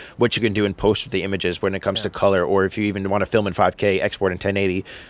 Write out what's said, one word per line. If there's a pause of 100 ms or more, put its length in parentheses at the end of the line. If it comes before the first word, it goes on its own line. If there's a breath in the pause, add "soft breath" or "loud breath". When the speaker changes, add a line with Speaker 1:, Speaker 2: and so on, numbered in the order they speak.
(160 loud breath)
Speaker 1:
what
you
can
do
in
post
with
the
images
when
it
comes
Speaker 2:
Yeah.
Speaker 1:
to
color,
or
if
you
even
wanna
film
in
five
K,
export
in
ten
eighty, (280 loud breath)